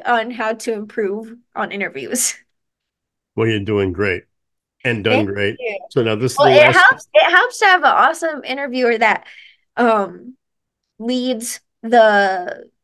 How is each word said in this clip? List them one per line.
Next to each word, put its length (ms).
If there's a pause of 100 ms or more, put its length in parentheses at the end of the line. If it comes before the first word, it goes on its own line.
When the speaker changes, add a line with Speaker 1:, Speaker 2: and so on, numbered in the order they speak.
Speaker 1:
on 260
how 220
to 200
improve 640 (180)
on 200
interviews. 640 (1000)
Speaker 2:
Well, 120
you're 120
doing 320
great 320 (640)
and 180
done 100
Speaker 1:
Thank 160
Speaker 2:
great. 300
Speaker 1:
you. 200 (100)
Speaker 2:
So 140
now 120
this 180
is 40
Speaker 1:
Well, 100
Speaker 2:
the 80
Speaker 1:
it 100
Speaker 2:
last 100
Speaker 1:
helps, 380
it 160
helps 300
to 60
have 160
an 100
awesome 540
interviewer 520
that, 280 (500)
um, 600 (640)
leads 600 (220)
the 880 (140)